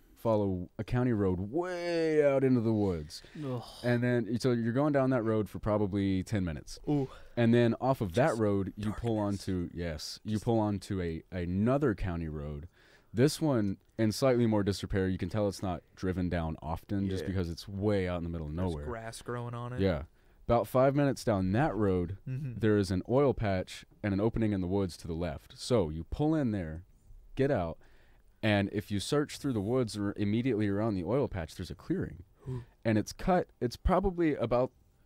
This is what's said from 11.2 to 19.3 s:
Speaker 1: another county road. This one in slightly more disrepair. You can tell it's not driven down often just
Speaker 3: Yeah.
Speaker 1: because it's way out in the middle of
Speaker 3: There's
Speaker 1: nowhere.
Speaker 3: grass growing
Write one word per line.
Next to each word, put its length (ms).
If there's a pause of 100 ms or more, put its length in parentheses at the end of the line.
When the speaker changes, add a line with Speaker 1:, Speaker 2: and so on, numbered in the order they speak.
Speaker 1:
another 640
county 340
road. 400 (460)
This 260
one 360 (220)
in 120
slightly 360
more 160
disrepair. 460
You 100
can 100
tell 200
it's 140
not 200 (140)
driven 320
down 340
often 460
just 140
Speaker 3:
Yeah. 60
Speaker 1:
because 220
it's 180
way 400
out 100
in 60
the 60
middle 180
of 80
Speaker 3:
There's 140
Speaker 1:
nowhere. 160
Speaker 3:
grass 360
growing 320